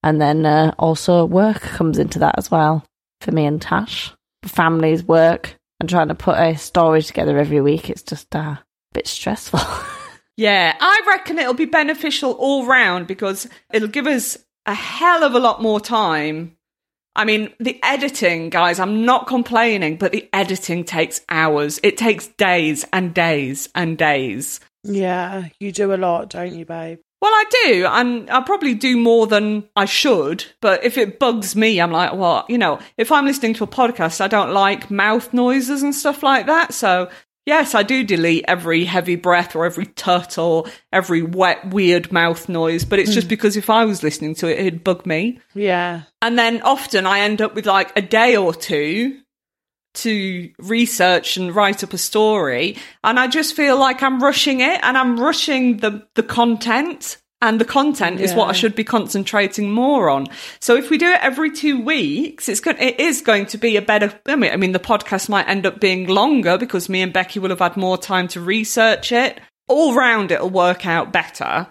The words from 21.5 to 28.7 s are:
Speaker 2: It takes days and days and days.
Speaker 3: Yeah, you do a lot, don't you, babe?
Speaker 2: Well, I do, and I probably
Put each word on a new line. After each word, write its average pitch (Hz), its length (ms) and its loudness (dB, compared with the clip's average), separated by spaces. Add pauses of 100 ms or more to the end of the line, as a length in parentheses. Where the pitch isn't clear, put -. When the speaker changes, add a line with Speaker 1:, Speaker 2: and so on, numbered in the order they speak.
Speaker 2:
It 202 140 2
takes 220 300 -2
days 170 680 0
and 180 220 -2
days 147 600 -2
and 165 220 -4
days. 139 640 -2 (240)
Speaker 3:
Yeah, 185 640 -4 (100)
you 196 140 -8
do 196 220 0
a - 20 -2
lot, 180 320 -2
don't 175 260 -10
you, 165 120 -14
babe? 165 320 -12 (240)
Speaker 2:
Well, 427 100 2
I 440 120 4 (200)
do, 185 240 4
and 240 400 0
I 254 140 2
probably 311 320 -2